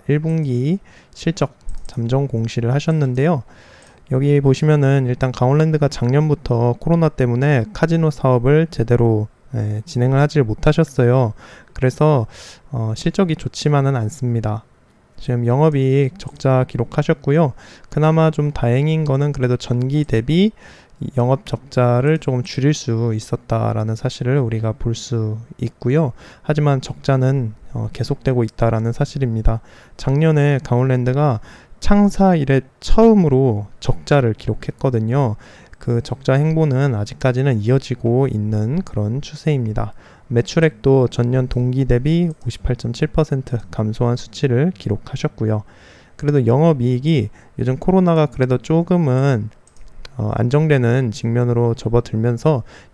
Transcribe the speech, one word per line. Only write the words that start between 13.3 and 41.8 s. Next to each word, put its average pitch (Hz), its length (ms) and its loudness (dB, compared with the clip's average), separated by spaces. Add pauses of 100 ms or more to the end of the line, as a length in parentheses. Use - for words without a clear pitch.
좋지만은 139 600 0
않습니다. 110 680 -4 (520)
지금 120 300 -4
영업이익 135 720 2
적자 131 500 0
기록하셨고요. 143 840 -2 (340)
그나마 160 420 2
좀 147 220 -2
다행인 147 540 0
거는 139 260 0
그래도 123 240 -2
전기 131 480 -2
대비 151 480 0 (640)
영업 127 300 0
적자를 131 720 0
조금 127 240 -4
줄일 139 320 -2
수 113 400 -2
있었다라는 110 840 -4
사실을 127 420 -2
우리가 110 340 -2
볼 117 220 -4
수 110 440 -4 (180)
있고요. 127 560 -2 (300)
하지만 147 400 0
적자는, 131 720 0 (180)
어, 110 220 -6
계속되고 123 500 -2
있다라는 113 480 0
사실입니다. 113 720 0 (340)
작년에 143 640 2
강원랜드가 127 800 0 (400)
창사 196 540 4
이래 135 260 2 (200)
처음으로 135 840 4 (140)
적자를 139 540 0
기록했거든요. 117 1040 -2 (420)
그 120 240 -2
적자 - 320 -2
행보는 143 640 0
아직까지는 127 640 -2
이어지고 123 640 0
있는 107 560 -2
그런 110 380 -4
추세입니다. 113 720 -4 (320)
매출액도 131 840 2
전년 123 400 0
동기 127 380 -2